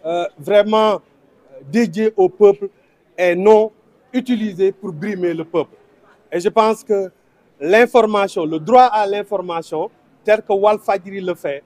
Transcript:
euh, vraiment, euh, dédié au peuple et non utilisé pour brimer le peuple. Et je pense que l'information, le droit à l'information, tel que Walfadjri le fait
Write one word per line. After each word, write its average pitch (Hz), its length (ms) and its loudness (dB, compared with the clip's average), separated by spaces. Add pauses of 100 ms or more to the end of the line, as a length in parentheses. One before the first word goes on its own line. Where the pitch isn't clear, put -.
euh, 170 200 -4 (120)
vraiment, 208 580 2
euh, - 640 -20 (100)
dédié 214 440 -2
au 185 140 2
peuple 196 400 2 (480)
et 175 180 0
non 214 360 4 (420)
utilisé 214 580 -2
pour 190 200 -12
brimer 175 420 -6
le 160 120 -8
peuple. - 300 -4 (560)
Et 170 80 -4
je 190 100 -2
pense 220 340 0
que 196 280 -4 (480)
l'information, 208 880 0
le 160 140 -6
droit 233 240 4
à 214 240 0
l'information, 185 840 -6 (340)
tel 214 200 2
que 214 100 -2
Walfadjri 196 680 -2
le 180 120 -6
fait 143 320 -8